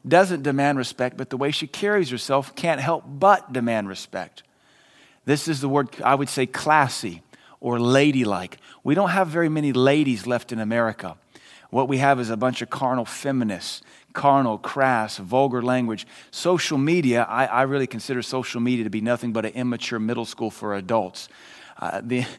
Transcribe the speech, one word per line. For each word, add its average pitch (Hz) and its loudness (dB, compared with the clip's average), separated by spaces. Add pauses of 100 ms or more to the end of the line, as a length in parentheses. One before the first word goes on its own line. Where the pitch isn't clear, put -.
doesn't 170 4
demand 139 2
respect, 123 -4
but 131 -8
the 131 -4
way 139 0
she 151 -4
carries 196 0
herself 135 -2
can't 160 0
help 147 -2
but 156 4
demand 117 0
respect. - -12 (800)
This 147 0
is 147 -2
the 139 -2
word, 135 2 (140)
I 131 4
would 139 2
say, 131 -2
classy 127 0 (380)
or 120 -2
ladylike. 120 2 (260)
We 139 2
don't 185 2
have 185 0
very 165 0
many 151 0
ladies 127 2
left 123 -4
in 113 -6
America. 110 -2 (540)
What 123 0
we 135 0
have 139 4
is 117 -4
a 113 -2
bunch 127 -2
of 120 -6
carnal 127 -2
feminists, 117 -4 (300)
carnal, 135 2
crass, 123 0
vulgar 123 0
language. 120 -2 (240)
Social 170 0
media, 135 2
I, 120 0
I 117 2
really 135 0
consider 123 -6
social 120 -4
media 120 0
to 107 -4
be 107 -4
nothing 117 -2
but 110 -2
an 107 -8
immature 120 -4
middle 117 -4
school - -6
for 104 -6
adults. 98 -2 (500)
Uh, 85 -6
the, 120 -2 (120)